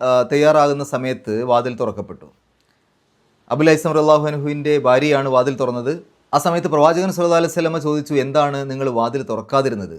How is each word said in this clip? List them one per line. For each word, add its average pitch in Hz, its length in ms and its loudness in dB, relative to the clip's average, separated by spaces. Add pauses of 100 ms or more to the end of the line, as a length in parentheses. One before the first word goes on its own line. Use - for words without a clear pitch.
ആ, 127 60 -2 (240)
തയ്യാറാകുന്ന 147 520 4 (100)
സമയത്ത് 127 400 -6 (180)
വാതിൽ 120 300 0
തുറക്കപ്പെട്ടു. 92 460 -8 (1200)
അബുൽ 151 200 2
ഹൈസം 156 200 0
റളിയല്ലാഹു 151 400 4
അൻഹുവിൻ്റെ 147 420 -4 (140)
ഭാര്യയാണ് 139 480 2
വാതിൽ 127 260 2
തുറന്നത്. 123 320 -4 (400)
ആ - 40 6
സമയത്ത് 170 300 -2
പ്രവാചകൻ 165 440 2
സല്ലല്ലാഹു 170 280 2
അലൈഹി 165 120 0
വസല്ലമ 165 260 -2
ചോദിച്ചു, 151 360 -4
"എന്താണ് 139 580 0
നിങ്ങൾ 135 180 -4
വാതിൽ 120 340 -2
തുറക്കാതിരുന്നത്?" 110 760 -4